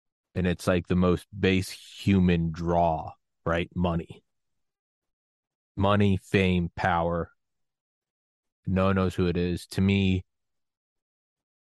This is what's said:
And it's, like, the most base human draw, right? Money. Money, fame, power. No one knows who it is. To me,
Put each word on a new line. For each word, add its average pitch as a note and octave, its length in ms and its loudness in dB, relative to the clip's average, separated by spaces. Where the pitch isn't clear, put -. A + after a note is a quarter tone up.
And F2+ 100 -2
it's, F2 220 -2
like, F2+ 200 0
the F#2 80 0
most F2+ 320 0
base F#2+ 300 0
human F2+ 840 0
draw, E2+ 600 -2
right? E2+ 280 -4
Money. E2+ 500 -4
Money, G2+ 400 2
fame, F2+ 580 0
power. E2+ 560 -2
No F#2+ 200 0
one F#2+ 100 2
knows F#2 200 0
who F#2 120 0
it E2+ 100 -2
is. F2 300 -4
To - 140 -4
me, F#2+ 440 2